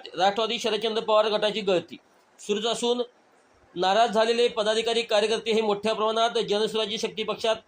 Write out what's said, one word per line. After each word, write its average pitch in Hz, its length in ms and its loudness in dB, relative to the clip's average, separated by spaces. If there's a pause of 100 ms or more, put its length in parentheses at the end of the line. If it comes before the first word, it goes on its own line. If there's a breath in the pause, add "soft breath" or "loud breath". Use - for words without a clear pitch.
(160)
राष्ट्रवादी 208 420 0
शरदचंद्र 214 440 -2
पवार 214 260 4
गटाची 208 320 0
गळती 175 360 0 (420)
सुरूच 208 280 -4
असून 240 360 0 (800)
नाराज 208 300 4
झालेले 233 380 2
पदाधिकारी 220 540 0
कार्यकर्ते 220 500 0
हे 220 80 2
मोठ्या 208 340 0
प्रमाणात 220 360 0
जनस्वराज्य 214 680 -2
शक्ती 214 260 -6
पक्षात 214 340 -2 (120)